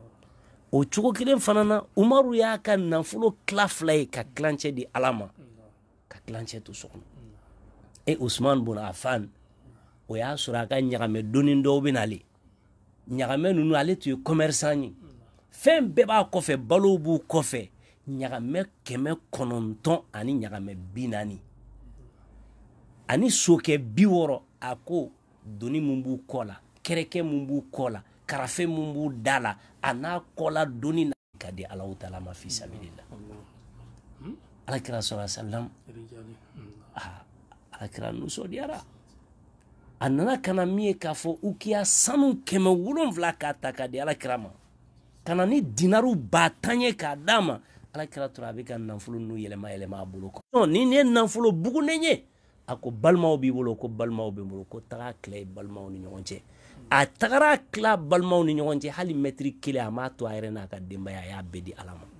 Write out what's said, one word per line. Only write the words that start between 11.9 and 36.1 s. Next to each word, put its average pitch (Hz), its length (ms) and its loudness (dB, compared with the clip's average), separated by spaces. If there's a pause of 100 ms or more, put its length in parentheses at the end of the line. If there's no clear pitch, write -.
nale. 107 260 -2 (920)
Ɲagamɛ 131 440 0
ninnu, 156 200 4
ale 156 220 2
tun 143 160 -2
ye 127 100 -2
commerçant 151 600 2
ye. 104 120 -10 (560)
Fɛn 294 440 4
bɛɛ 240 120 6
b'a 214 240 4
kɔfɛ, 165 260 0
balow 180 420 4
b'u 156 200 2 (100)
kɔfɛ. 135 420 -2 (380)
Ɲagamɛ 135 580 -4 (180)
kɛmɛ 131 260 -4 (220)
kɔnɔntɔn 120 680 -2 (100)
ani 113 280 -4
ɲagamɛ 101 340 -8 (200)
bi 123 140 -6
naani. 104 320 -6 (1700)
Ani 170 200 2
sokɛ 165 500 4
bi 123 260 4
wɔɔrɔ, 165 380 4 (180)
a 123 160 -6
ko, 165 340 -4 (340)
doni 113 360 -4
mun 135 220 0
b'u 131 240 -4
kɔ 120 200 -6
la, 98 100 -14 (260)
kɛrɛkɛ 165 400 -2
mun 143 240 -4
b'u 139 260 -2
kɔ 127 200 -4
la, 104 100 -10 (240)
karafe 139 400 -4
mun 160 280 -2
b'u 147 180 -4 (100)
da 135 160 2
la, 110 180 -2 (260)
a 135 120 0
n'a 165 280 -6 (140)
kɔla 156 300 0
doni 143 400 -2
na, 143 60 -2 (260)
ka 90 120 -14
di 92 140 -10
Alahu 95 340 -10
Taala 92 220 -14
ma, 90 120 -12
fi 95 160 -18
sabilila. 90 540 -12 (1600)
Alakira 131 340 -6
sɔlala 104 280 -6
salamu. 110 400 -8 (1300)